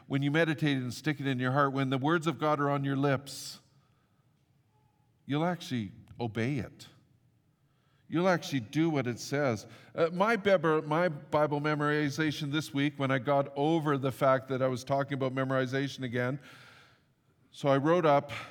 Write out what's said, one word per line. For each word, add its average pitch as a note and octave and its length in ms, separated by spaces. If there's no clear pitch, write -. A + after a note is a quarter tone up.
when C#3 140
you C#3+ 100
meditate D#3 460
and B2 140
stick C#3+ 280
it C3+ 80
in C3 100
your B2+ 140
heart, C#3 200
when C3+ 180
the C3+ 80
words D3+ 280
of D3+ 140
God D3+ 180
are C#3+ 100
on C#3+ 140
your C#3 140
lips, C#3 640
you'll D3 180
actually B2+ 480
obey A#2 380
it. - 320
You'll F3 200
actually D3+ 320
do D3 280
what C#3 180
it A#2 140
says. C#3 460
Uh, D#3+ 180
my G3+ 220
Bib-, E3 520
my E3 240
Bible D3 500
memorization D3 920
this D3 220
week, C#3 240
when C#3 140
I C3+ 80
got C#3 360
over D3+ 440
the C3 140
fact C3 360
that C3 140
I C3 40
was B2+ 160
talking C#3 300
about C3 220
memorization C3 680
again, B2 340
so - 180
I C3+ 100
wrote D#3+ 280
up C#3+ 240